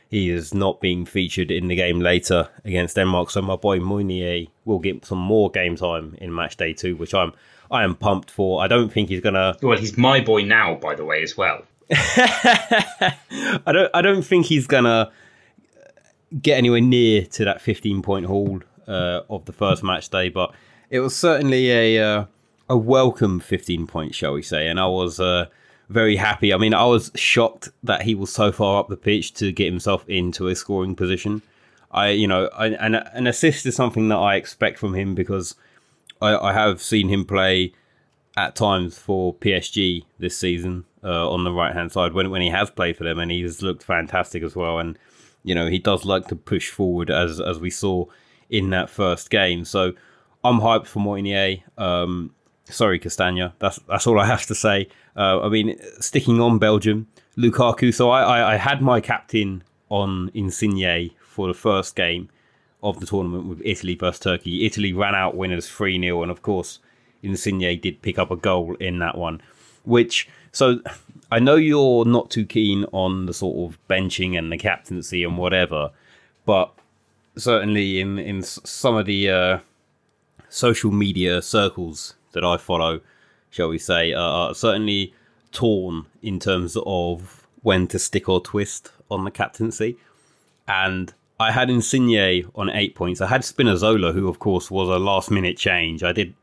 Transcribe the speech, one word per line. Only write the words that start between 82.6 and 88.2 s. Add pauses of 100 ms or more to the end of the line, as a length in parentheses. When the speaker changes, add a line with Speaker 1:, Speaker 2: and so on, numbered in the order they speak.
Speaker 1:
shall
we
say,
uh,
are
certainly (380)
torn (180)
in
terms
of (160)
when
to
stick